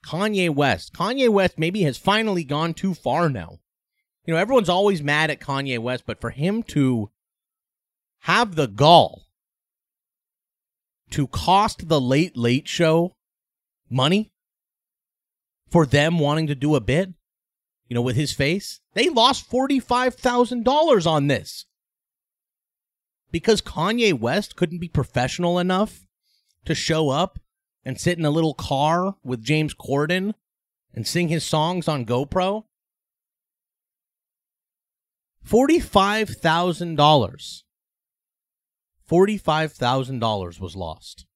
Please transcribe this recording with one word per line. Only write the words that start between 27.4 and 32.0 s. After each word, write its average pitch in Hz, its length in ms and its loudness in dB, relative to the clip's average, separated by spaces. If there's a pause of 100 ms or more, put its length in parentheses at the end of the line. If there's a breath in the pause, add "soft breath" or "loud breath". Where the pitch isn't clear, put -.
and 127 160 -10
sit 175 180 -2
in 165 60 -4
a 147 60 2
little 160 240 0
car 165 680 -2
with 123 180 -6
James 151 320 -2
Corden 175 600 -2 (600)
and 113 120 -8
sing 175 220 -2
his 160 160 -2
songs 165 440 -2
on 139 180 -4